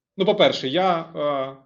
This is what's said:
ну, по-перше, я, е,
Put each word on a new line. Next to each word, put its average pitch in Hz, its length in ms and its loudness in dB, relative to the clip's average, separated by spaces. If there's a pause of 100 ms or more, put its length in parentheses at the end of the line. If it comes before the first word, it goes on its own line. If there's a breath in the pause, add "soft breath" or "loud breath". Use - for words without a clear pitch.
(180)
ну, 190 80 0
по-перше, 139 420 2
я, 170 340 0
е, 143 640 -6